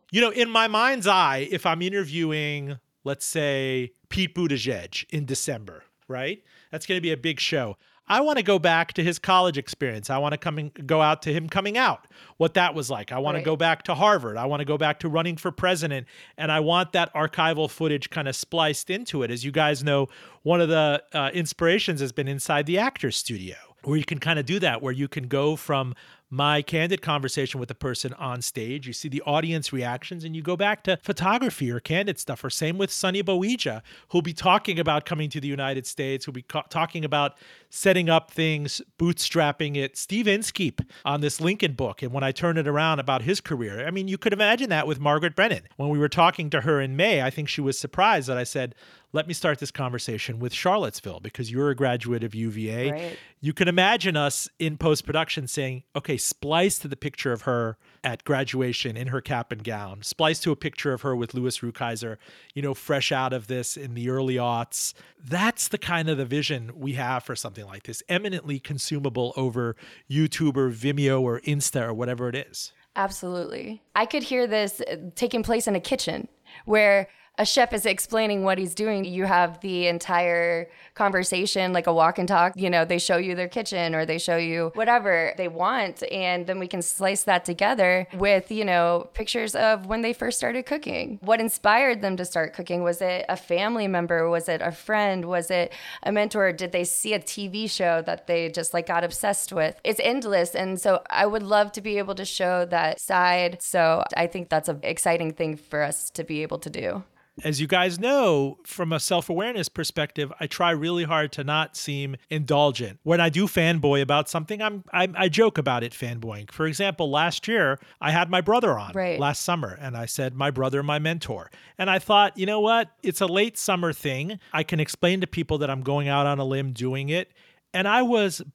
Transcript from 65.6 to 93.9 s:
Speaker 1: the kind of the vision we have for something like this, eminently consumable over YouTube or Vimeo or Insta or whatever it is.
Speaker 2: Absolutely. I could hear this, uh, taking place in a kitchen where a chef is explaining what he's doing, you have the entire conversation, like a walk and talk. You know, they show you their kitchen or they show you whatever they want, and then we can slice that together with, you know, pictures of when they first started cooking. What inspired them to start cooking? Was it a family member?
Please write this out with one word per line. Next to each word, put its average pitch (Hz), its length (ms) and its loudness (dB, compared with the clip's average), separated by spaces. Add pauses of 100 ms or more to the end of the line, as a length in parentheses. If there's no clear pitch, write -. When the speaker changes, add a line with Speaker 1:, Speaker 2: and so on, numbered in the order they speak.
Speaker 1:
the 208 100 -4
kind 165 320 -2
of 151 80 0
the 135 80 -2
vision 127 500 -4
we 139 180 -6
have 123 300 -2
for 123 120 -8
something 107 300 -10
like 95 180 -16
this, - 240 -12
eminently 180 520 -4
consumable 135 760 -4
over 120 400 -2 (340)
YouTube 151 480 2
or 131 120 4
Vimeo 135 520 2
or 120 200 0
Insta 143 460 -2
or 117 60 -4
whatever 120 360 -4
it 120 60 -4
is. - 360 -10 (240)
Speaker 2:
Absolutely. 190 880 -6 (140)
I 220 100 4
could 277 180 -2
hear 247 240 0
this, 208 340 0
uh, - 160 -6 (180)
taking 233 280 0
place - 240 0
in 202 80 2
a 175 40 0
kitchen - 480 -4 (380)
where 202 440 6 (280)
a 214 80 2
chef 240 280 4
is 214 120 -2
explaining 208 580 0
what 190 140 2
he's 180 160 -4
doing, 214 320 -2
you 180 200 -2
have 175 360 4
the 180 260 -2
entire 170 800 2 (260)
conversation, 190 800 0
like 175 140 2
a 170 60 6
walk 165 240 4
and 180 100 0
talk. 185 280 4
You 185 140 -2
know, 170 140 4
they 175 140 0
show 180 200 2
you 180 180 -2
their 180 120 -2
kitchen 180 460 -4
or 160 120 0
they 160 120 -2
show 170 200 0
you 165 360 0
whatever 202 640 2
they 185 100 -2
want, 185 640 -2
and 180 360 -2
then 190 120 -2
we 180 80 -4
can 180 140 -4
slice 190 420 -2
that 180 220 2
together 185 680 2
with, 190 380 2
you 214 140 -2
know, 175 480 2
pictures 214 420 -4
of 220 300 2
when 220 160 -2
they 233 120 0
first 233 240 -4
started 240 280 -2
cooking. 233 560 -6
What 220 180 4
inspired 226 640 2
them 190 160 -2
to 180 80 -6
start 160 280 -2
cooking? 175 300 -4
Was 175 180 0
it 180 280 0
a 185 80 -2
family 202 500 -2
member? 170 420 2